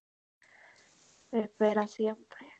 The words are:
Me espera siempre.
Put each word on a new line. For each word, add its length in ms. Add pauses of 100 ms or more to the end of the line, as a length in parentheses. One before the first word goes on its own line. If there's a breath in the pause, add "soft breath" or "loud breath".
(1300 soft breath)
Me 140
espera 420
siempre. 600 (140)